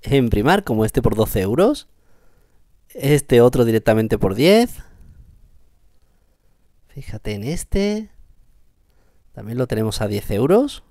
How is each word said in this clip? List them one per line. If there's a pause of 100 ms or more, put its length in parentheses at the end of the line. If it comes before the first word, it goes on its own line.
en
Primark,
como
este
por
doce
euros. (1000)
Este
otro
directamente
por
diez. (2000)
Fíjate
en
este. (1200)
También
lo
tenemos
a
diez
euros.